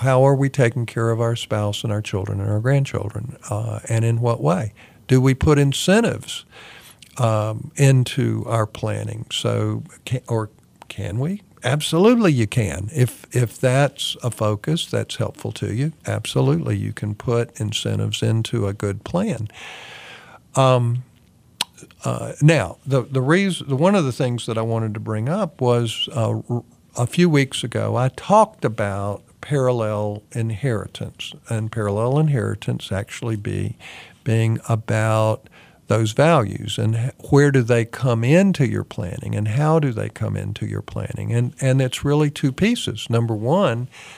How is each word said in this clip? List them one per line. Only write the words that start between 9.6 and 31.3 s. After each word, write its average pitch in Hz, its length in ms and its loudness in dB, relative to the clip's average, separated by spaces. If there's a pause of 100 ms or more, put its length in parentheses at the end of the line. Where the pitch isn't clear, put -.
can, - 220 -4
or 110 240 -4 (380)
can 104 320 -6
we? 180 220 -4 (220)
Absolutely 175 640 4
you 120 160 4
can. 101 480 -2
If, - 300 0 (100)
if 123 240 0
that's 139 640 0
a 123 80 -2
focus 110 540 -2
that's - 320 -4
helpful - 360 -6
to 101 200 -6
you, 139 200 -2 (140)
absolutely 127 680 0
you 104 160 -2
can 104 220 -6
put 117 440 -2
incentives 107 640 -4
into 110 440 0
a 98 80 -2
good 101 280 -4
plan. 160 460 -4 (1080)
Um, 127 480 4 (1000)
uh, 120 380 -4
now, 147 420 4
the, 135 180 0
the 131 200 -2
reas-, 175 440 0
the, 139 100 -2
one 180 180 4
of 180 100 2
the 127 80 0
things 120 320 -2
that 113 140 -4
I 113 40 0
wanted 113 300 -2
to 107 80 -6
bring 107 260 -4
up 170 360 -4
was, 120 520 2
uh, 110 260 0 (100)
r-, 120 140 -2 (340)
a 120 80 0
few 175 240 2
weeks 139 340 0
ago, 107 320 -2
I 127 140 2
talked - 520 2
about 101 600 -2 (180)
parallel 107 840 0 (100)
inheritance. 113 1000 -6 (160)